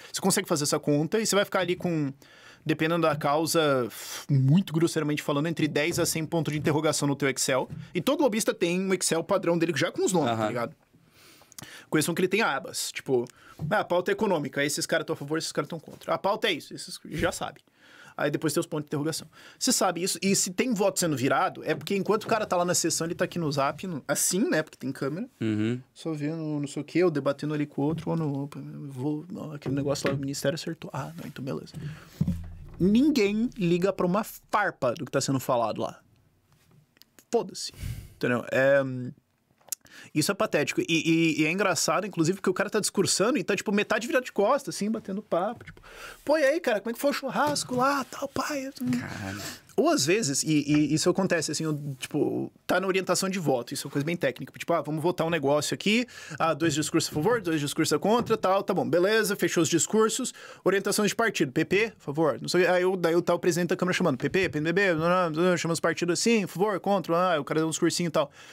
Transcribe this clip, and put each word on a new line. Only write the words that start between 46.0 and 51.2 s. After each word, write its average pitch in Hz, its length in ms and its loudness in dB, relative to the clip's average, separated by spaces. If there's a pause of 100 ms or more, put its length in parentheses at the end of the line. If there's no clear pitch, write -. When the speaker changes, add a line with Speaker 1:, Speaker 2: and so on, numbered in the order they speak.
Speaker 1:
"Pô, 302 120 4
e 311 60 4
aí, 294 160 4
cara, 226 220 0
como 226 80 -8
é 233 40 -6
que - 60 -10
foi 277 120 2
o - 20 -2
churrasco 254 640 -2
lá, 269 280 2
tal, - 240 -8
pai?" 269 420 -4 (300)
Speaker 2:
Caralho. - 420 -8 (360)
Speaker 1:
Ou 262 120 4
às 285 160 2
vezes, 165 380 2
e, 156 60 -2 (180)
e 147 260 4
isso 156 160 2
acontece, 175 420 2